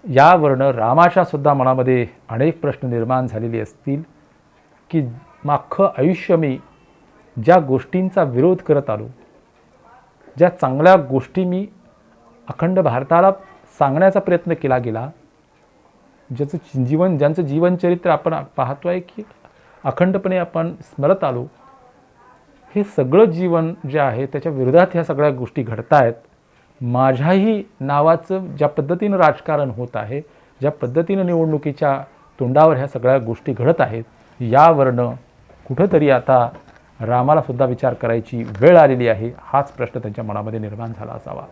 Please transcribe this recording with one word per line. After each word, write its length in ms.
यावरनं 600
रामाच्या 540
सुद्धा 280
मनामध्ये 540
अनेक 320
प्रश्न 260
निर्माण 400
झालेले 320
असतील 440
की 180
"अख्खं 480
आयुष्य 380
मी 240
ज्या 160
गोष्टींचा 640
विरोध 340
करत 320
आलो, 160
ज्या 120
चांगल्या 460
गोष्टी 500
मी 220
अखंड 320
भारताला 520
सांगण्याचा 400
प्रयत्न 340
केला 240
गेला, 320
ज्याचं 460
जीवन, 340
ज्यांचं 240
जीवनचरित्र 680
आपण 260
पाहतोय 440
की 240
अखंडपणे 540
आपण 440
स्मरत 420
आलो, 220
हे 80
सगळं 420
जीवन 480
जे 80
आहे 260
त्याच्या 260
विरोधात 420
ह्या 100
सगळ्या 280
गोष्टी 320
घडतायत. 500
माझ्याही 840
नावाचं 680
ज्या 100
पद्धतीनं 500
राजकारण 520
होत 260
आहे, 260
ज्या 100
पद्धतीनं 540
निवडणुकीच्या 760
तोंडावर 380
ह्या 100
सगळ्या 300
गोष्टी 360
घडत 280
आहेत, 220
यावरनं 720
कुठंतरी 420
आता 400
रामालासुद्धा 640
विचार 280
करायची 500
वेळ 180
आलेली 300
आहे." 300
हाच 340
प्रश्न 280
त्यांच्या 240
मनामध्ये 360
निर्माण 380
झाला 140
असावा. 400